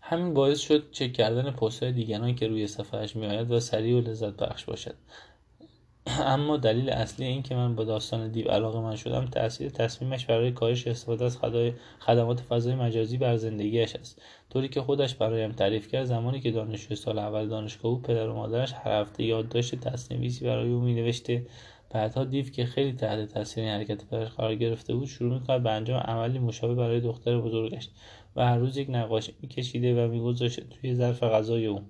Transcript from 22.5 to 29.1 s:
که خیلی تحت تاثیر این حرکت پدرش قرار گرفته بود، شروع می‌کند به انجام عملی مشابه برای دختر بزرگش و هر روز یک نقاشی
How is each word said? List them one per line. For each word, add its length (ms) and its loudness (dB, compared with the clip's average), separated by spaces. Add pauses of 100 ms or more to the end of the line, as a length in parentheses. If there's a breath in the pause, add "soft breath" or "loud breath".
که 140 -2
خیلی 280 0
تحت 360 -2
تاثیر 360 -4
این 80 0
حرکت 320 -4
پدرش 240 -4
قرار 260 0
گرفته 400 -2
بود، 120 -2
شروع 280 -2
می‌کند 280 0
به 80 2
انجام 300 0
عملی 380 0
مشابه 360 0
برای 260 2
دختر 400 0
بزرگش 480 -2 (480 loud breath)
و 100 4
هر 100 6
روز 200 2
یک 140 -2
نقاشی 420 0 (100)